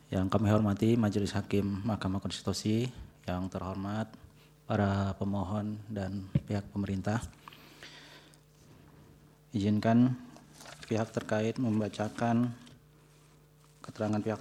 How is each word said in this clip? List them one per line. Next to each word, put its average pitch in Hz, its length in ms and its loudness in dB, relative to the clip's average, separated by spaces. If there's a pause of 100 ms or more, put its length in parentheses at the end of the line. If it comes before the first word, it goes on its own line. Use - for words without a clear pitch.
Yang 95 240 0
kami 104 160 4
hormati 107 480 4
Majelis 104 400 2
Hakim 101 480 0
Mahkamah 101 400 -2
Konstitusi, 107 640 -2 (400)
yang 90 240 -4
terhormat 98 560 -6 (560)
para 98 560 2
pemohon 101 560 -2 (160)
dan 95 400 -6 (160)
pihak 101 240 0
pemerintah. 101 480 0 (2250)
Izinkan 113 640 4 (720)
pihak 110 240 0
terkait 110 480 -2
membacakan 117 960 0 (1300)
keterangan 107 320 -2
pihak 107 200 -2